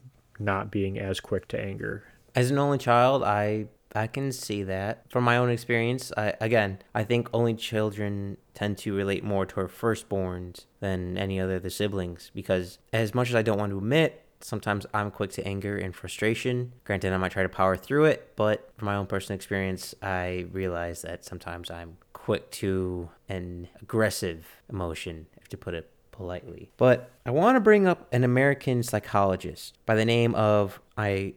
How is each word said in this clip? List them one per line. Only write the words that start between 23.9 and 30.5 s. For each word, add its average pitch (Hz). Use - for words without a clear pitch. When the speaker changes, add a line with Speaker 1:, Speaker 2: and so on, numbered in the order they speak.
Speaker 2:
emotion, 82
if -
to -
put -
it 82
politely. 90
But 127
I 120
wanna 214
bring 202
up 170
an 123
American 127
psychologist 98
by 110
the 110
name 117
of, 104